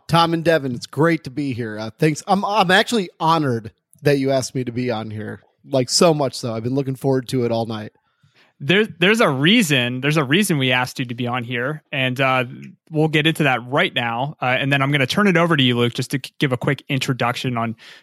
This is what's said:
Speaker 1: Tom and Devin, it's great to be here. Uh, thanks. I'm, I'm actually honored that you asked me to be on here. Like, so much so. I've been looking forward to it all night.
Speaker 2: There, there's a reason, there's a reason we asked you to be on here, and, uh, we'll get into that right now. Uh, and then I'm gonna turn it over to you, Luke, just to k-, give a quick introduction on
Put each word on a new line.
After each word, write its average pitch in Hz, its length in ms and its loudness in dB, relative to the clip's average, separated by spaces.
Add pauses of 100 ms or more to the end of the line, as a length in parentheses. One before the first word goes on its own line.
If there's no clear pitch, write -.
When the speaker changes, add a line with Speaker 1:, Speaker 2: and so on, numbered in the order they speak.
Speaker 1:
Tom 170 240 4
and 165 100 -2
Devin, 147 320 2
it's - 120 -12
great 160 380 0
to 139 60 -14
be 139 220 -6
here. 110 260 -6
Uh, 110 200 -8
thanks. 156 280 2
I'm, 196 200 2
I'm 202 240 0
actually 202 400 2 (100)
honored 143 520 0 (280)
that 143 180 2
you 135 120 0
asked 131 240 -2
me 127 100 -2
to 120 80 -6
be 123 180 -4
on 110 200 -6
here. 107 320 -10 (240)
Like, 131 240 0
so 170 240 4
much 139 180 -2
so. 117 220 -8
I've 113 100 -6
been 123 100 -2
looking 135 220 -4
forward 131 320 -2
to 127 160 -2
it 117 80 0
all 113 140 -2
night. 110 260 -10 (680)
Speaker 2:
There, 180 280 2
there's 190 340 2
a 208 80 6
reason, 139 720 2
there's 147 160 0
a 151 80 2
reason 165 320 2
we 131 160 0
asked 127 260 -2
you 131 60 -4
to 120 100 -8
be 120 120 -6
on 123 180 -4
here, 127 380 -6 (100)
and, 131 260 -2
uh, 131 280 0 (440)
we'll 156 180 0
get 151 180 0
into 160 160 2
that 127 240 2
right 151 260 0
now. 120 480 -4
Uh, 127 180 0
and 139 140 0
then 139 80 2
I'm 139 100 0
gonna 139 160 2
turn 208 200 0
it 180 100 4
over 165 220 4
to 135 40 2
you, 123 140 2
Luke, 120 160 2
just - 200 -6
to 139 80 -4
k-, - 180 -14
give 135 140 0
a 123 40 0
quick - 320 -4
introduction 123 680 -2
on 113 180 -4 (260)